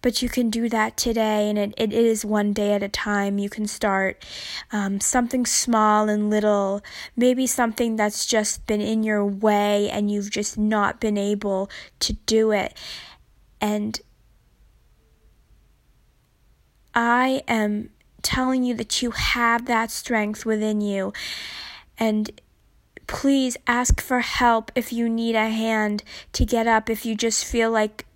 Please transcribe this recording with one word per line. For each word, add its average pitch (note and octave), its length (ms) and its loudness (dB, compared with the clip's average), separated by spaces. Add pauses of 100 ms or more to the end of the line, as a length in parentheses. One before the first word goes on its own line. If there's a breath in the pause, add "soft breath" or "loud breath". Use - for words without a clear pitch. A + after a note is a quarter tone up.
But B3 200 0
you B3 60 -2
can A#3+ 220 0
do A3+ 200 0
that A3 280 0
today, G#3+ 520 2
and G#3 80 0
it, G#3 200 -2
it G#3+ 160 0
is A3+ 320 2
one G#3 280 2
day G#3 200 2
at G3+ 100 0
a G3+ 60 -6
time. G3+ 480 -2
You G3+ 120 -2
can G#3+ 180 -6
start, F#3+ 540 -2 (500 loud breath)
um, G3 280 -2
something B3 460 0
small G#3+ 640 4
and G#3 200 2
little, G#3 520 2 (340 loud breath)
maybe B3+ 320 4
something A#3 480 0
that's G#3 300 0
just G#3+ 420 -2
been G#3+ 140 0
in A3 220 0
your G#3+ 200 2
way G3+ 680 2
and G#3 220 -2
you've G#3 200 -2
just - 260 -4
not G#3+ 420 2
been G#3+ 180 0
able G3+ 520 -2 (300 loud breath)
to - 140 -2 (120)
do A3 260 4
it. G3+ 260 -2 (840 loud breath)
And G#3+ 400 -2 (3000)
I B3 540 2
am G#3 440 -2 (300)
telling B3+ 420 0
you B3 120 0
that A3 260 -4
you A#3+ 100 -2
have A#3+ 540 0
that A3+ 240 0
strength G#3 560 -4
within G#3+ 360 0
you. G3+ 320 -2 (840 loud breath)
And G#3+ 320 0 (760)
please C4+ 520 0 (100)
ask A#3+ 320 2
for B3 220 0
help A#3 540 2
if A#3+ 180 -2
you A#3 160 0
need A3+ 260 0
a A3 140 2
hand A3 540 0 (280 loud breath)
to A#3+ 140 2
get A3+ 220 0
up, A3 220 2
if A3 160 -4
you A3+ 100 -2
just A3+ 280 -2
feel A3+ 260 0
like G#3+ 360 0 (100)